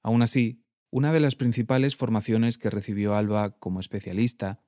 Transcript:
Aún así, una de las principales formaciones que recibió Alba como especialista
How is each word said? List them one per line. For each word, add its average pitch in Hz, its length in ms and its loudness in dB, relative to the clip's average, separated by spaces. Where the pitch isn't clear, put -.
Aún 113 200 2
así, 117 420 0
una 143 200 0
de 160 80 4
las 143 160 2
principales 131 600 0
formaciones 113 600 0
que - 120 -4
recibió 104 460 -2
Alba 104 360 0
como 92 280 -6
especialista 98 880 -4